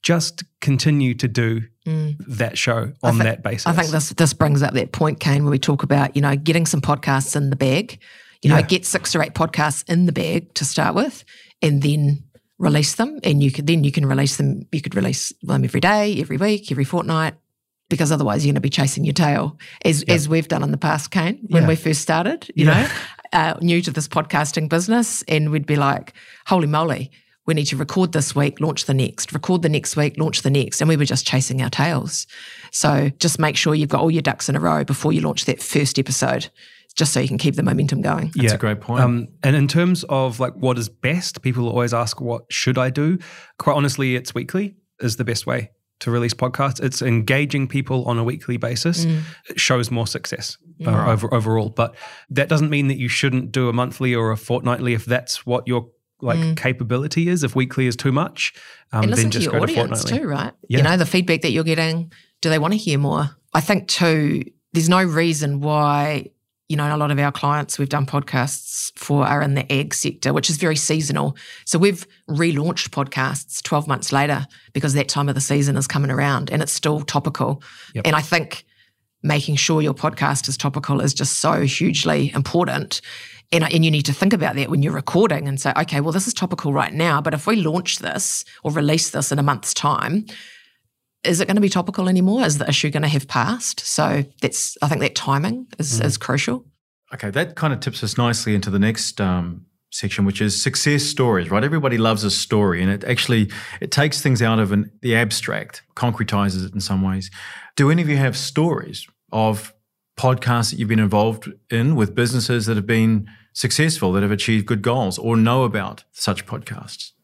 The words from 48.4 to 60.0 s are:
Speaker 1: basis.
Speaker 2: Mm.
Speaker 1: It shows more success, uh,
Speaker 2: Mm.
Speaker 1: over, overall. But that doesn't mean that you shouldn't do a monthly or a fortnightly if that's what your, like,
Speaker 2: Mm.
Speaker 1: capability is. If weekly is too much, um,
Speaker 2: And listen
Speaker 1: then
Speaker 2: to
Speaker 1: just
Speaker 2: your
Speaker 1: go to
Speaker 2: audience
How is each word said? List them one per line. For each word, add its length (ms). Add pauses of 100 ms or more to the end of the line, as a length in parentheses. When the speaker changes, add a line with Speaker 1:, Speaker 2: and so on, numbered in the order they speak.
Speaker 1:
basis. 480
Speaker 2:
Mm. 160 (280)
Speaker 1:
It 120
shows 280
more 180
success, 500 (280)
uh, 40
Speaker 2:
Mm. 180
Speaker 1:
over, 260
overall. 360
But 260 (340)
that 200
doesn't 200
mean 200
that 80
you 100
shouldn't 460
do 160
a 40
monthly 400
or 180
a 60
fortnightly 560
if 120
that's 400
what 220
your, 200 (340)
like, 180
Speaker 2:
Mm. 180
Speaker 1:
capability 720
is. 160
If 100
weekly 320
is 80
too 160
much, 420 (380)
um, 120
Speaker 2:
And 80
listen 140
Speaker 1:
then 60
Speaker 2:
to 80
Speaker 1:
just 60
Speaker 2:
your 80
Speaker 1:
go 120
to 60
Speaker 2:
audience 300